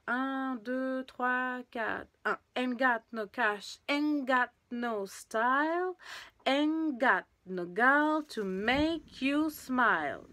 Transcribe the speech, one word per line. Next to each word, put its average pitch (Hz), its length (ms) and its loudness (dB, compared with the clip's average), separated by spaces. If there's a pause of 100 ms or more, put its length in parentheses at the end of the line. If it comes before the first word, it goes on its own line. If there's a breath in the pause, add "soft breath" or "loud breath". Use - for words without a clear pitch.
Un, 262 560 -2
deux, 262 420 -4
trois, 254 540 -2 (100)
quatre, 214 380 -6 (160)
un. 208 140 0 (180)
Ain't 254 220 -2
got 240 240 2 (100)
no 220 160 -6
cash, 208 520 -2 (100)
ain't 294 360 2
got 247 260 2 (200)
no 233 340 -2
style, 302 880 0 (500 loud breath)
ain't 302 520 2
got 220 280 4 (200)
no 185 200 -6
girl 285 600 4
to 214 180 -4
make 254 760 -2
you 294 280 0
smile. 196 720 0 (120)